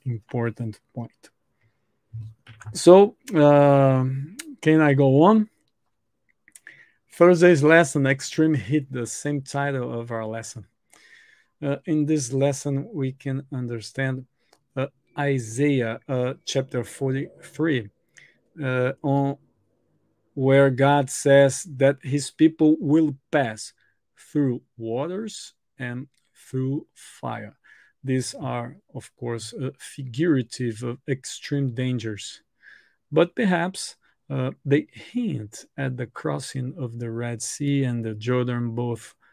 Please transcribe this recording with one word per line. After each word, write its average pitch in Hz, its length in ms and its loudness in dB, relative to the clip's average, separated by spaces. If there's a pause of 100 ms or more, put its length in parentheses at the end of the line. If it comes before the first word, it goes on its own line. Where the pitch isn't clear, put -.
important 117 720 -6 (160)
point. - 360 -16 (1400)
So, 190 440 8 (180)
um, 139 1000 4 (240)
can 156 200 4
I 147 140 4
go 139 300 6
on? 214 240 6 (1600)
Thursday's 175 520 6
lesson, 151 440 4
Extreme 151 480 0
Heat, 135 380 -2
the 120 140 -4
same 147 360 -6
title 139 580 -6
of 117 120 -10
our 113 120 -6
lesson. 113 420 -12 (960)
Uh, 143 160 -4 (100)
in 151 200 0
this 143 260 -2
lesson, 139 600 -2
we 131 200 -6
can 135 400 -8
understand, 127 760 -6 (500)
uh, 135 100 -4 (320)
Isaiah, 127 880 -2
uh, 127 260 -4 (100)
chapter 131 400 -4
forty-three, 135 1040 -6 (720)
uh, 127 300 -2 (100)
on, 139 340 0 (1000)
where 135 360 4
God 135 400 2
says 139 560 4 (100)
that 135 260 2
his 139 280 -4
people 156 500 4
will 156 340 2 (160)
pass 120 420 -2 (440)
through 135 460 -4 (140)
waters 156 760 -8 (240)
and 127 300 -10 (260)
through 131 600 -6
fire. 110 600 -12 (460)
These 131 320 -4
are, 127 420 -8 (180)
of - 220 -16
course, 117 380 -10
uh, 131 240 -8
figurative 127 1040 -4
of 123 160 -8 (100)
extreme 139 640 -6
dangers, 113 720 -8 (720)
but 165 240 2
perhaps, 185 600 -2 (320)
uh, 135 220 -4 (140)
they 143 280 0
hint 139 760 -8 (100)
at 131 200 -6
the 123 100 -8
crossing 139 720 -8
of 117 220 -10
the 120 120 -8
Red 117 300 -8
Sea 143 440 -2
and 120 200 -4
the 110 100 -6
Jordan, 120 600 -2
both 120 400 -8 (180)